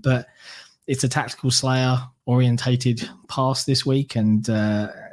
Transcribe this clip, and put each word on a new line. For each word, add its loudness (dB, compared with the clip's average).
but 0
it's -2
a 2
tactical -2
slayer 2
orientated 2
pass -2
this 0
week, 0
and, 2
uh, 0